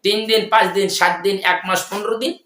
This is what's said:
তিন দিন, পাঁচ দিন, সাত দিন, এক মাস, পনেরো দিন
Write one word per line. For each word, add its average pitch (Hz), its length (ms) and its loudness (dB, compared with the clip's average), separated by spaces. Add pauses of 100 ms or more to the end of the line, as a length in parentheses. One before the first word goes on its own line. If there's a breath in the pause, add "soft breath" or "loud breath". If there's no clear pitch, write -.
তিন 208 220 2
দিন, 220 220 2
পাঁচ 196 260 4
দিন, 190 140 0
সাত 180 340 2
দিন, 196 220 2
এক 175 200 2
মাস, 185 200 -2
পনেরো 208 340 -4
দিন 285 140 -4 (140)